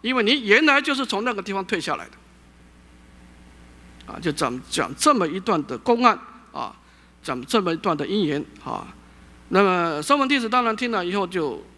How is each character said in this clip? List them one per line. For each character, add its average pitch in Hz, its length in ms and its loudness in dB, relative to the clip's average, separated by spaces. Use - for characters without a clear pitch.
因 247 140 -2
为 247 80 2
你 247 240 2
原 220 180 6
来 285 160 6
就 285 140 -2
是 262 100 -2
从 202 200 -4
那 240 100 -2
个 202 80 -8
地 196 100 -8
方 196 120 -4
退 185 160 -4
下 151 160 -4
来 82 80 -10
的。 - 80 -20
啊， - 100 -14
就 170 80 -2
讲， 131 300 -2
讲 - 240 -4
这 - 180 2
么 202 140 2
一 160 140 -4
段 185 260 0
的 - 100 -8
公 240 280 2
案 226 120 6
啊， 120 200 -8
讲 127 260 -6
这 226 140 2
么 175 140 0
一 - 40 -6
段 165 180 0
的 147 100 -4
因 196 200 0
缘 147 180 -2
啊。 - 220 -8
那 190 120 4
么 175 440 2
声 277 120 4
闻 269 120 0
弟 277 100 2
子 233 100 -2
当 247 160 2
然 220 120 0
听 240 160 -4
了 190 120 0
以 180 120 -2
后 196 100 0
就 160 340 -4